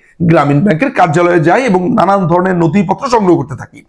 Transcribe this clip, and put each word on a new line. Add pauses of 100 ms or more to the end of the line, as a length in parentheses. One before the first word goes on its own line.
(220)
গ্রামীণ
ব্যাংকের
কার্যালয়ে
যাই
এবং
নানান
ধরনের
নথিপত্র
সংগ্রহ
করতে
থাকি।